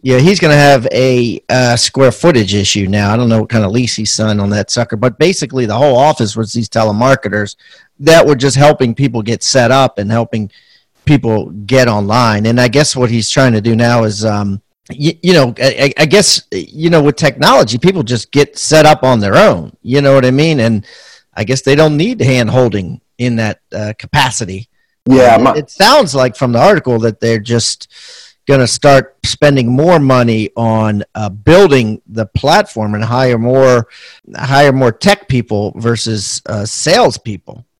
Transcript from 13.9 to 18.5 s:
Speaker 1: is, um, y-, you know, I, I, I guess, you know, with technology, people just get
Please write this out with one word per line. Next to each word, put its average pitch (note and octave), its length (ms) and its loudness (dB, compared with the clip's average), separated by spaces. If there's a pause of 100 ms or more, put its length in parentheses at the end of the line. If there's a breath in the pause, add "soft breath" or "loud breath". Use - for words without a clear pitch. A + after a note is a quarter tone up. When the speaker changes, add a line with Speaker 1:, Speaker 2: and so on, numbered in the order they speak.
Speaker 1:
is, G#2 200 -4
um, G#2 380 -4 (300)
y-, D3+ 320 -4
you F3+ 100 2
know, B2+ 240 2
I, C3 400 -2
I, D3+ 60 2
I - 20 2
guess, F#3+ 460 0
you D#3 400 -4
know, E3 100 2
with C#3+ 140 2
technology, C#3 640 0
people F#3 240 0
just A#2 280 -6
get - 280 -2